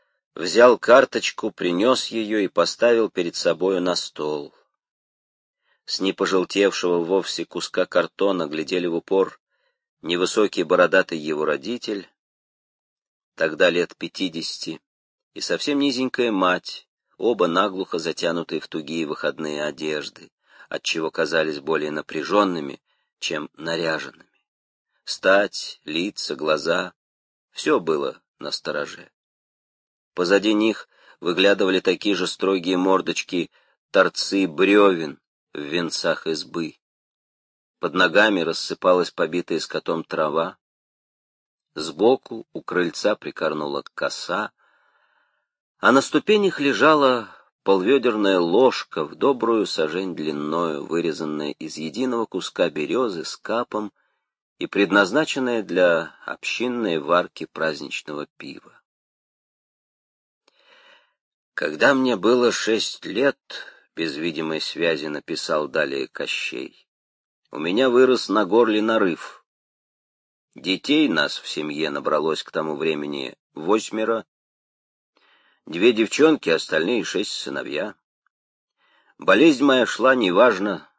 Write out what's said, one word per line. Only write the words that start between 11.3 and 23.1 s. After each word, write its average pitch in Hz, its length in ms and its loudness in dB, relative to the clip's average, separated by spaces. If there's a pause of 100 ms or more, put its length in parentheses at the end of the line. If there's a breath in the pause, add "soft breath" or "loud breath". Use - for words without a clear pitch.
родитель, 95 640 -6 (1300)
тогда 80 340 2
лет 85 260 -2
пятидесяти, 82 840 -8 (540)
и 80 60 -14
совсем 139 380 -2
низенькая 127 540 0
мать, 90 560 -2 (280)
оба 101 300 2
наглухо 92 520 -2
затянутые 82 640 -4
в - 60 -12
тугие 80 400 -6
выходные 76 560 -6
одежды, 76 720 -8 (360 loud breath)
отчего - 420 -6
казались 78 500 0
более 76 320 -2
напряжёнными, 78 920 -2 (380)